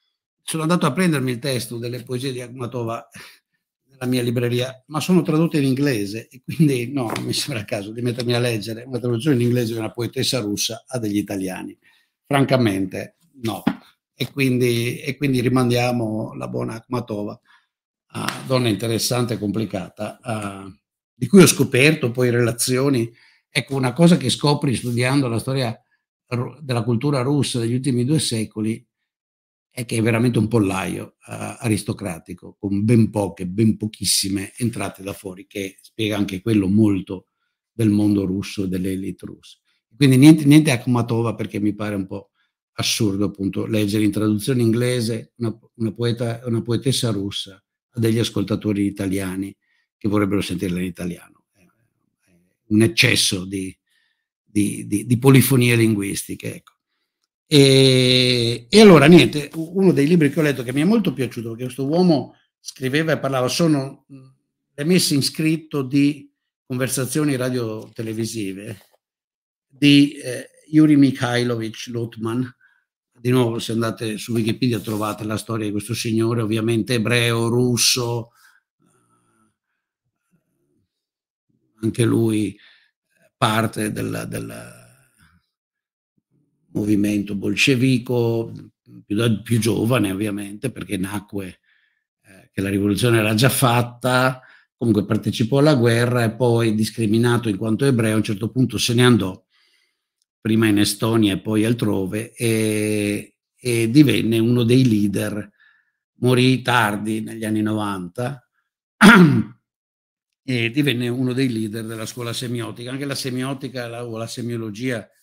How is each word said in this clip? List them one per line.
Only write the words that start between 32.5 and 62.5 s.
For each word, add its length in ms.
con 260
ben 260
poche, 360
ben 300
pochissime 800
entrate 460
da 100
fuori, 340
che 340
spiega 360
anche 240
quello 280
molto 580
del 180
mondo 340
russo 400
e 40
delle 240
elite 340
russe. 320
Quindi 220
niente, 280
niente 260
Akhmatova, 640
perché 260
mi 140
pare 200
un 120
po' 240
assurdo, 540
appunto, 400
leggere 380
in 60
traduzione 520
inglese 760
una, 200
una 180
poeta, 520
una 180
poetessa 480
russa 520
a 100
degli 180
ascoltatori 680
italiani 680
che 120
vorrebbero 320
sentirla 400
in 60
italiano. 640
È 100
un 140
eccesso 640
di, 320
di, 440
di, 180
di 140
polifonie 580
linguistiche, 760
ecco. 180
E, 1200
e 100
allora, 260
niente, 480
u-, 200
uno 180
dei 140
libri 240
che 80
ho 40
letto 200
che 100
mi 80
è 40
molto 280
piaciuto, 360
perché 160
questo 200
uomo 520